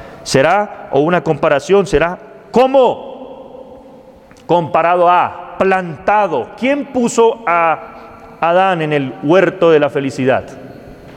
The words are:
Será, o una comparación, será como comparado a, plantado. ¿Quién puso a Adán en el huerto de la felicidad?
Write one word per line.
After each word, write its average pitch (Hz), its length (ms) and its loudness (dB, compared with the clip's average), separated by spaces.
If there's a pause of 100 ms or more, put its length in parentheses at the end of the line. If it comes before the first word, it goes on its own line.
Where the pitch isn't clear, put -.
(220)
Será, 175 720 0
o 135 80 2
una 165 220 0
comparación, 160 640 0
será 165 320 0 (320)
como - 1300 -2 (640)
comparado 170 640 2
a, 160 480 0
plantado. 185 880 0 (100)
¿Quién 277 280 -2
puso 233 600 0
a - 960 -4
Adán 180 400 2
en 151 140 -2
el 135 180 -2 (100)
huerto 170 480 2
de 156 100 6
la 143 100 0
felicidad? 135 540 -2 (720)